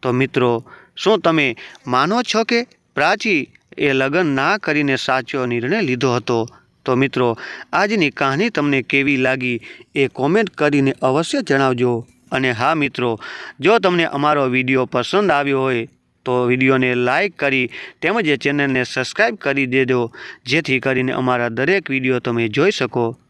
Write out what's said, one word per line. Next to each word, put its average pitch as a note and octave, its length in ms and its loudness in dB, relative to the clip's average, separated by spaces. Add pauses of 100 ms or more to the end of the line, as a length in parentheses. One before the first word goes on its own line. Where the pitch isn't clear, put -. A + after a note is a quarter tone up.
તો B2+ 100 0
મિત્રો, B2 520 0 (320)
શું G#3 240 2
તમે D#3 360 0 (300)
માનો D3 360 2
છો - 220 -2
કે A#3 220 -2 (280)
પ્રાચી F3 520 0 (320)
એ C#3+ 140 2
લગ્ન C#3 340 0
ના D3 320 0
કરીને D3 380 0
સાચો C3 500 -2
નિર્ણય A#2+ 340 -2
લીધો B2+ 340 0
હતો? A#2+ 340 0 (360)
તો C3 100 0
મિત્રો, B2+ 440 0 (340)
આજની F#3+ 380 2
કહાની C#3+ 400 0
તમને C#3+ 320 0
કેવી C#3 340 0
લાગી B2+ 440 0 (340)
એ C#3 120 2
કોમેન્ટ E3 440 0
કરીને C#3+ 520 2
અવશ્ય D#3 400 0
જણાવજો. B2 640 0 (260)
અને C3 180 0
હા B2 240 0
મિત્રો, B2 460 -2 (400)
જો G3 180 4
તમને F3+ 260 2
અમારો D3 400 0
વીડિયો B2+ 420 0
પસંદ F3+ 440 0
આવ્યો C#3 300 2
હોય B2 280 -2 (360)
તો B2 200 0
વીડિયોને B2+ 500 2
લાઈક C3 420 0
કરી C3+ 340 -2 (320)
તેમજ F#3 260 0
એ C#3+ 80 2
ચેનલને C#3 480 0
સબસ્ક્રાઇબ G#3 500 -2
કરી C#3 320 -2
દેજો, B2+ 460 0 (340)
જેથી C3 340 0
કરીને C3 320 0
અમારા B2 360 0
દરેક C#3+ 420 -2
વીડિયો C3 280 0
તમે A#2 300 0
જોઈ C#3 220 2
શકો. B2 480 -2 (120)